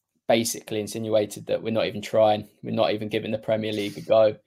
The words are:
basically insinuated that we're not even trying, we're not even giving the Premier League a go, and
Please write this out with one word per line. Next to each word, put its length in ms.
basically 500
insinuated 680
that 140
we're 120
not 140
even 140
trying, 460
we're 80
not 220
even 160
giving 220
the 60
Premier 360
League 240
a 40
go, 260
and 200